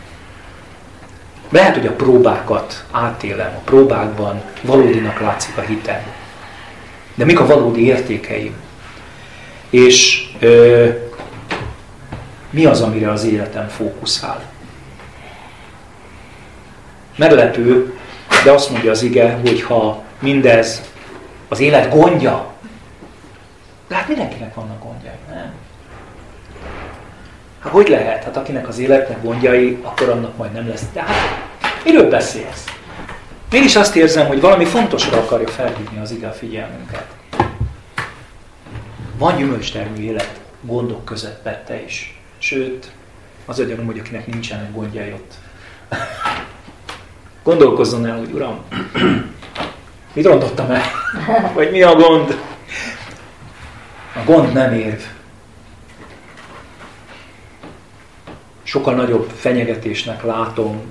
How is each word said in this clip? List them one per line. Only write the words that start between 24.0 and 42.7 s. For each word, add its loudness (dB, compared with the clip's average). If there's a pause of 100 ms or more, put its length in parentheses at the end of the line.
mindenkinek -6
vannak -14
gondjai, -16 (140)
nem? -14 (2000)
Hát -12
hogy 4
lehet? -2
Hát -8
akinek -8
az -10
életnek 0
gondjai, 0
akkor -4
annak -4
majd -10
nem -10
lesz. -8 (100)
De -8
hát -6 (340)
miről 6
beszélsz? -4 (840)
Mégis 4
azt 2
érzem, 4
hogy 0
valami 6
fontosra 0
akarja -2
felhívni -8
az -12
ige -10
a -10
figyelmünket. -12 (2000)
Van 0
gyümölcstermű -6
élet -8 (220)
gondok -6
közepette -12
is. -14 (180)
Sőt, -6 (540)